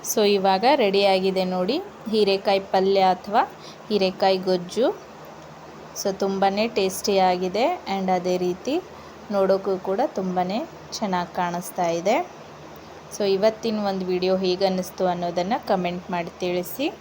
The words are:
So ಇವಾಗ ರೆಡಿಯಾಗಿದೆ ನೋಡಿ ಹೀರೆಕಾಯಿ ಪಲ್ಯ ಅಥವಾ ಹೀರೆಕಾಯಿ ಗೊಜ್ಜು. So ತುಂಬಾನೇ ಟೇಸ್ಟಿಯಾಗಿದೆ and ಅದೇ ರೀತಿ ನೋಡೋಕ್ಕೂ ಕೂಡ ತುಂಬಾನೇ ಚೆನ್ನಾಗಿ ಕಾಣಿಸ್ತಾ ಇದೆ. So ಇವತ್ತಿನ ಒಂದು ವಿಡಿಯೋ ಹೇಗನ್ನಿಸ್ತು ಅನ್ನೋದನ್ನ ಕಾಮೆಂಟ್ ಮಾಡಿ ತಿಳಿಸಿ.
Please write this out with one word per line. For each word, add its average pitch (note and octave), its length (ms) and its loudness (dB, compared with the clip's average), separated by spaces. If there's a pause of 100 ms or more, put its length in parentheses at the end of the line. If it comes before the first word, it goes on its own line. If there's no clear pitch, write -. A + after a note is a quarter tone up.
(140)
So A3 80 2 (140)
ಇವಾಗ F#3+ 280 2 (200)
ರೆಡಿಯಾಗಿದೆ F#3+ 600 4 (100)
ನೋಡಿ F#3 220 0 (360)
ಹೀರೆಕಾಯಿ G3 480 2 (120)
ಪಲ್ಯ F#3+ 320 4 (100)
ಅಥವಾ G#3 280 0 (460)
ಹೀರೆಕಾಯಿ F#3+ 500 2 (100)
ಗೊಜ್ಜು. F#3 400 0 (1120)
So - 80 -2 (140)
ತುಂಬಾನೇ G3 420 2 (120)
ಟೇಸ್ಟಿಯಾಗಿದೆ F#3+ 880 2 (300)
and F#3+ 220 -2
ಅದೇ F3+ 180 0 (120)
ರೀತಿ F#3 280 -2 (600)
ನೋಡೋಕ್ಕೂ G3 400 2 (140)
ಕೂಡ G3 120 0 (180)
ತುಂಬಾನೇ F#3 400 -2 (380)
ಚೆನ್ನಾಗಿ F3+ 420 -2
ಕಾಣಿಸ್ತಾ F3 480 -2 (120)
ಇದೆ. G3 180 2 (1000)
So - 80 -4 (140)
ಇವತ್ತಿನ G#3+ 540 0
ಒಂದು F#3+ 220 -2
ವಿಡಿಯೋ F#3 320 2
ಹೇಗನ್ನಿಸ್ತು F#3 720 0
ಅನ್ನೋದನ್ನ F3 400 -2 (160)
ಕಾಮೆಂಟ್ F3+ 440 -2
ಮಾಡಿ F3 180 -6 (100)
ತಿಳಿಸಿ. F3+ 440 -2 (140)